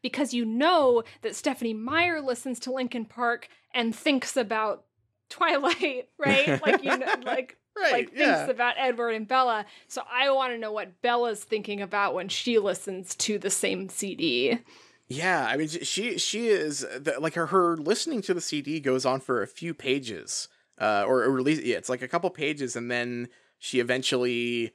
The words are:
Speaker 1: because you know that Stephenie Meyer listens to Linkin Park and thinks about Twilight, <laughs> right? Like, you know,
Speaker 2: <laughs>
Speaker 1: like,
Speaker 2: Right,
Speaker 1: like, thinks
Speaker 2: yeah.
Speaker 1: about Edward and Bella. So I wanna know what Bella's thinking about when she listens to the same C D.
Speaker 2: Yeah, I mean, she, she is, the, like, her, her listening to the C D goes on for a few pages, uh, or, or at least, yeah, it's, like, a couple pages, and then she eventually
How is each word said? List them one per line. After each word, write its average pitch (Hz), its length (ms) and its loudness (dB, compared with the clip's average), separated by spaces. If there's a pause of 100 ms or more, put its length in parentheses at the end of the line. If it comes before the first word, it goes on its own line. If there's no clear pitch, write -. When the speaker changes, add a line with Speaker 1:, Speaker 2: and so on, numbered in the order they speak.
Speaker 1:
because 247 320 -2
you 240 100 0
know 254 600 4 (180)
that 220 140 -4
Stephenie 247 360 -2
Meyer 302 480 0
listens 254 400 -4
to 254 120 -6
Linkin 247 340 -4
Park 240 420 -2 (240)
and 233 220 0
thinks - 420 0
about 220 480 0 (460)
Twilight, 294 840 0
<laughs> - 40 -20
right? 269 420 4
Like, 311 220 2
you 277 160 2
know, 359 200 0
Speaker 2:
<laughs> 247 60 -14
Speaker 1:
like, - 320 -4 (200)
Speaker 2:
Right, 349 160 4
Speaker 1:
like, 233 160 0
thinks 247 120 -8
Speaker 2:
yeah. 180 300 4
Speaker 1:
about 240 260 2
Edward 240 380 0
and 220 140 -6
Bella. 247 360 2 (220)
So - 240 -8
I 262 200 4
wanna 262 280 2
know 214 140 -6
what 202 280 -6
Bella's 240 440 2
thinking 208 360 -4
about 202 320 0
when 180 160 -4
she 226 300 2
listens 190 580 -2
to 208 220 -2
the 196 120 -2
same 190 380 -2
C - 280 -6
D. 139 420 2 (520)
Speaker 2:
Yeah, 156 380 0
I 123 80 0
mean, 156 120 -2
she, 175 500 -4
she 226 300 -2
is, 156 320 2
the, 131 380 -4
like, 156 160 -2
her, 165 120 0
her 170 320 2
listening 220 440 0
to 185 120 0
the 165 80 -2
C 151 180 -4
D 147 200 -4
goes 131 260 2
on 131 140 2
for 120 220 -2
a 95 40 -2
few 165 260 -10
pages, 127 760 -4 (300)
uh, 104 280 2
or, 123 180 4
or 131 140 2
at 127 60 -2
least, 151 180 2
yeah, 110 160 0
it's, - 100 -8
like, 123 140 -4
a 127 60 -10
couple 170 200 0
pages, 143 480 -4
and 120 140 -6
then 120 380 -4 (300)
she - 220 0
eventually 120 960 0